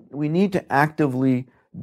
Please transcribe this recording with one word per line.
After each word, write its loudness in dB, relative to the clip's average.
we -6
need 0
to -4
actively 0